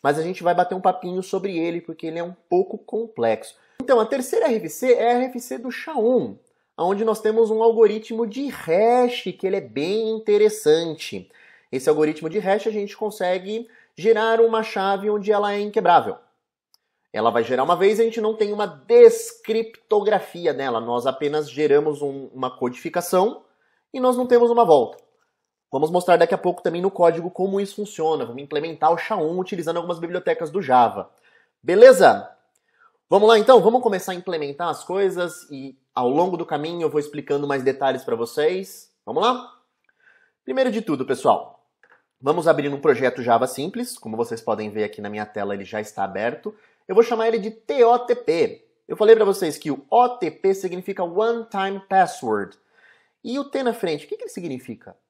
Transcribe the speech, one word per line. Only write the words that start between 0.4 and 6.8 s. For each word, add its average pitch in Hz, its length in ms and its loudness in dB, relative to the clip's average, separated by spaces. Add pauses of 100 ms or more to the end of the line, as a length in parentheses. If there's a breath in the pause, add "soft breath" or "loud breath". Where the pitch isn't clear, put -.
vai 175 100 2
bater 180 220 0
um 185 40 -8
papinho 185 440 -4
sobre 190 340 -6
ele, 170 240 -4
porque 165 240 -16
ele 165 140 -8
é 170 40 -6
um 180 120 -12 (120)
pouco 180 300 0
complexo. 120 800 -4 (260 soft breath)
Então, 254 180 2
a 214 60 2
terceira 277 400 -2
R 240 120 0
F 165 120 -6
C 254 240 0
é 233 200 2
a - 20 4
R 247 100 0
F 254 140 -10
C 262 180 -10
do 247 140 -10
sha 311 240 -12
um, 214 420 0 (400)
onde 196 260 -2